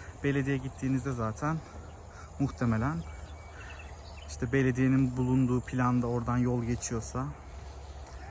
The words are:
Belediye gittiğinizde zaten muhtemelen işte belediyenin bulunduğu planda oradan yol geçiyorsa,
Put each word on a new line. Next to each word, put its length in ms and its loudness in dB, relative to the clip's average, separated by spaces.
Belediye 320 2
gittiğinizde 560 -2
zaten 440 -2
muhtemelen 560 2
işte 240 -4
belediyenin 640 6
bulunduğu 440 4
planda 460 2
oradan 300 2
yol 280 4
geçiyorsa, 640 -2